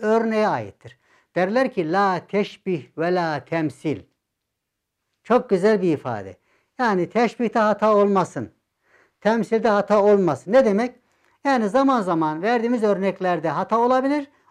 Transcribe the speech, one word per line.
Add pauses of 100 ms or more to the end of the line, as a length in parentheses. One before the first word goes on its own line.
örneğe
aittir. (360)
Derler
ki,
"La
teşbih
ve
la
temsil." (1200)
Çok
güzel
bir
ifade. (420)
Yani
teşbihte
hata
olmasın. (680)
Temsilde
hata
olmasın.
Ne
demek? (500)
Yani
zaman
zaman
verdiğimiz
örneklerde
hata
olabilir. (220)